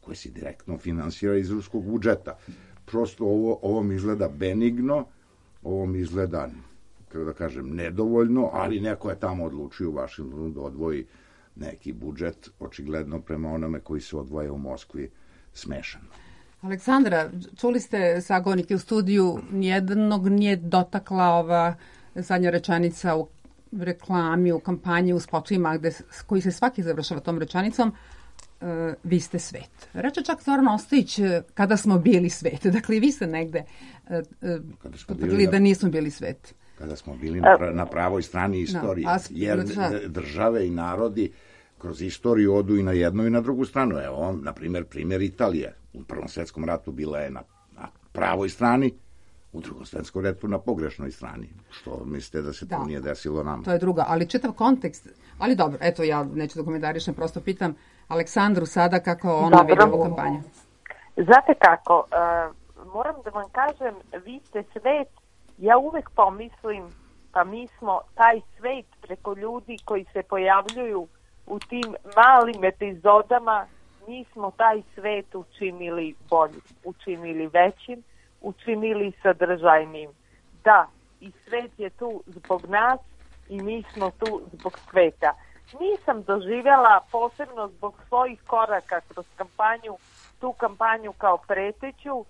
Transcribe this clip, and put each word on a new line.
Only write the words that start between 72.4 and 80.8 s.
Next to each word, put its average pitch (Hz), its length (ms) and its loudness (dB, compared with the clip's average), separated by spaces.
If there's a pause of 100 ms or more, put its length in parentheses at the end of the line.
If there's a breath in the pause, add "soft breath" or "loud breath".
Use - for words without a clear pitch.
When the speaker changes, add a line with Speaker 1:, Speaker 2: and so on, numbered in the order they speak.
Speaker 3:
epizodama, 208 1000 2 (420)
mi 247 240 -14
smo 202 180 -8
taj 220 320 2 (120)
svet 202 400 -6
učinili 175 800 -8 (160)
boljim, 160 300 2 (240)
učinili 170 600 -8
većim, 190 560 2 (380)
učinili 214 720 -4 (100)
sadržajnijim. 160 880 2 (540)
Da, 196 220 10 (340)